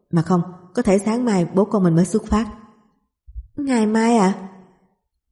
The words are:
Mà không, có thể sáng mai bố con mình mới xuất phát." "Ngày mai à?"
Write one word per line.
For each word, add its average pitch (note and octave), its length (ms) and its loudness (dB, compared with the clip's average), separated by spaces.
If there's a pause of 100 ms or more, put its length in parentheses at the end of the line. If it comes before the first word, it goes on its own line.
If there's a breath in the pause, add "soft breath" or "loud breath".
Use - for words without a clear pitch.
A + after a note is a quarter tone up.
(120)
Mà E3+ 100 2
không, F3+ 200 0 (320)
có - 80 -4
thể G3+ 180 2
sáng A3 260 -2
mai F#3 300 0
bố G3 100 2
con G#3 180 0
mình E3+ 120 2
mới E3+ 100 4
xuất G#3+ 200 -4
phát." G#3+ 280 -2 (1040)
"Ngày C4 280 0
mai A3+ 320 2
à?" G3 320 0 (840)